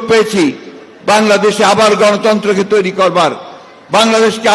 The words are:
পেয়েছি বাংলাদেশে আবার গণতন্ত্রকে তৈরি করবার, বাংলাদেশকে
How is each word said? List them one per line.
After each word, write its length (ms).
পেয়েছি 340
বাংলাদেশে 520
আবার 180
গণতন্ত্রকে 600
তৈরি 260
করবার, 320
বাংলাদেশকে 580